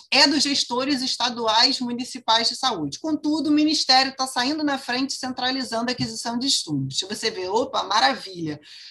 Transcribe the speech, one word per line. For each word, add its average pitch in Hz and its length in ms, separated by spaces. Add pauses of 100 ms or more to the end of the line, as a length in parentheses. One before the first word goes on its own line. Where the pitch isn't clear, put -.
(100)
é 277 160
dos 294 160
gestores 262 600
estaduais 240 800
municipais 240 680
de 240 80
saúde. 160 420
Contudo, 311 520
o - 20
Ministério 285 640
tá 262 100
saindo 269 380
na 277 140
frente, 254 340
centralizando 247 800
a - 20
aquisição 233 460
de 254 80
insumos. 139 520
Se - 60
você 214 260
vê, 185 160
opa, 208 360
maravilha, 190 760 (320)